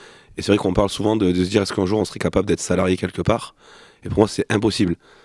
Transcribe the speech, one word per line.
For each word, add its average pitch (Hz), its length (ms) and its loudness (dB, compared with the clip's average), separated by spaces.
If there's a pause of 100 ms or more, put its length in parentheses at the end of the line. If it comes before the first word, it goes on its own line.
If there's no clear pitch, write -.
(360)
Et 101 60 -10
c'est - 60 -10
vrai 101 100 4
qu'on 95 160 -2
parle 101 160 2
souvent 107 260 0
de, 95 160 2
de 90 120 2
se 87 40 -2
dire, « 104 140 2
Est-ce 95 100 -6
qu'un 95 140 0
jour, 104 120 0
on 104 60 0
serait - 140 -10
capable 95 280 -2
d'être 85 140 -2
salarié 92 380 0
quelque 90 240 -6
part ? » - 320 -4 (500)
Et - 60 -10
pour - 80 -4
moi, 104 100 6
c'est - 220 -4
impossible. 104 460 0 (280)